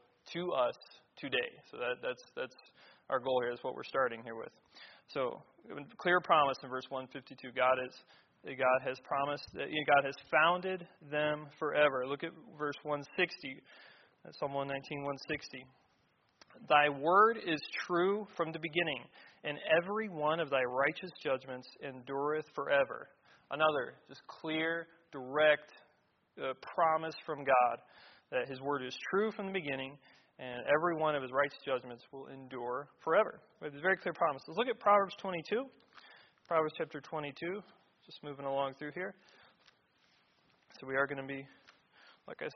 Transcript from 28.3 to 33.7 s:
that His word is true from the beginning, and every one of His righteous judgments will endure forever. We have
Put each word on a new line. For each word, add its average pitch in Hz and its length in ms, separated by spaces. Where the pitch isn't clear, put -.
that 127 180
His 131 120
word 139 220
is 127 140
true 208 220
from 202 140
the 190 60
beginning, 143 460
and 123 280
every 160 300
one 156 180
of 139 80
His 127 100
righteous 143 320
judgments 123 380
will 135 140
endure 131 600
forever. 175 360
We 160 60
have 147 60